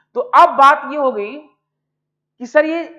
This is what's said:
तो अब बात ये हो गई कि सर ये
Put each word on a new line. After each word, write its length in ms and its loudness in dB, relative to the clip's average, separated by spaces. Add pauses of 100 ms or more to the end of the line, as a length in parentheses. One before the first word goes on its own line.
(160)
तो 40 -6
अब 360 2
बात 260 4 (100)
ये 60 -8
हो 140 -2
गई 240 -10
कि 1080 -20
सर 180 0
ये 200 -6 (140)